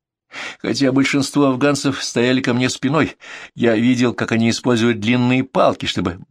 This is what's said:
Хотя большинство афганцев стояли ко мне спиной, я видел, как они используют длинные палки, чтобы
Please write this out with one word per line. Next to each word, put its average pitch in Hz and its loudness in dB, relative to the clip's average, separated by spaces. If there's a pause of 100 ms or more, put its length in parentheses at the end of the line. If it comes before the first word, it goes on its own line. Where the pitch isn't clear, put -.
(580)
Хотя 127 0
большинство 139 2
афганцев 139 0
стояли 127 0
ко 127 0
мне 123 0
спиной, 135 -2 (380)
я 117 2
видел, 120 2
как - -6
они 113 2
используют 117 0
длинные 123 0
палки, 147 0
чтобы 90 -4 (120)